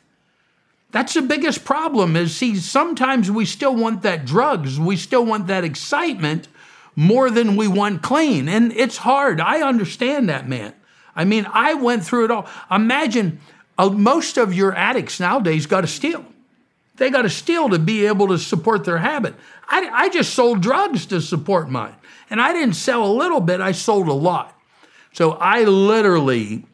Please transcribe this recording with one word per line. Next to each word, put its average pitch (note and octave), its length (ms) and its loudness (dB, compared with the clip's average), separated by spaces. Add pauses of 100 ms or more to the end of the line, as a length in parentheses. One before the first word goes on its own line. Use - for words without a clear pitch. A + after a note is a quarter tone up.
(920)
That's A#3+ 220 -2
the D#4+ 80 0
biggest D4 420 -2
problem C4 520 0
is, E3+ 180 0
see, A#3 220 -2
sometimes C4 720 0
we G#3+ 140 0
still C4+ 300 -2
want A3+ 280 0
that E3+ 220 -2
drugs, D3+ 560 0
we F3+ 160 0
still A#3+ 300 0
want G#3+ 220 -2
that F#3+ 160 -2
excitement F3 840 -4 (460)
more A3+ 340 4
than A3 280 2
we G#3+ 120 2
want G3+ 340 0
clean. B3 460 0
And A3+ 240 2
it's A#3 260 -2
hard. C4 420 2
I A#3 200 0
understand B3 680 -2
that, C3 180 -6
man. A2+ 240 -8 (420)
I D#3+ 100 -2
mean, G#3 280 2
I C#4 220 2
went A#3+ 300 0
through A#3 220 0
it A3 40 0
all. A3 160 -4 (240)
Imagine, A3 720 0 (360)
uh, G3 140 4
most A#3+ 480 2
of G3+ 160 2
your F#3 200 2
addicts G3 460 -2
nowadays F3+ 460 0
gotta F#3+ 220 0
steal. - 360 -6 (720)
They C4 140 0
gotta B3+ 180 2
steal E4 400 0
to F3+ 100 2
be G#3 280 0
able G3+ 220 2
to F3+ 100 0
support F#3 460 -2
their E3+ 140 -2
habit. A#3 360 -4 (340)
I, D#4+ 240 0
I B3 160 2
just E4+ 240 0
sold A#3+ 300 2
drugs C#4 440 0
to F3+ 140 -2
support E3 480 -2
mine. A#2+ 280 -6 (340)
And A3 100 -2
I C#4+ 140 2
didn't C#4 200 0
sell A#3+ 320 -2
a G3 60 2
little D4+ 280 0
bit, F3+ 200 0
I F#3+ 120 -2
sold G3 360 0
a D3 60 0
lot. D3 440 -2 (540)
So D#3+ 200 2
I G3 320 2
literally F3+ 1080 2